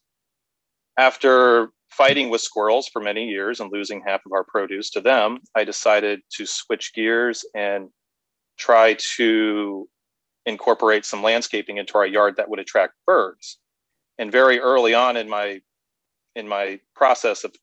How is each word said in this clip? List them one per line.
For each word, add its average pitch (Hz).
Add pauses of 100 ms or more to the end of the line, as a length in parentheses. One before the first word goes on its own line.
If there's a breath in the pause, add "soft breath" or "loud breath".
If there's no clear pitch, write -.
(960)
after 127 (200)
fighting 139
with 113
squirrels 107
for -
many 107
years 101
and 101
losing 101
half 98
of 95
our 95
produce 98
to 101
them, 120 (140)
I 110
decided 104 (160)
to 104
switch -
gears 113 (100)
and 101 (680)
try 113 (200)
to 107 (580)
incorporate 110
some 101
landscaping 107
into 101
our 101
yard 101
that 104
would 104
attract 95 (120)
birds. 120 (580)
And 107
very 127
early 123
on 120
in 110
my, 104 (720)
in 107
my 98 (160)
process 123
of 107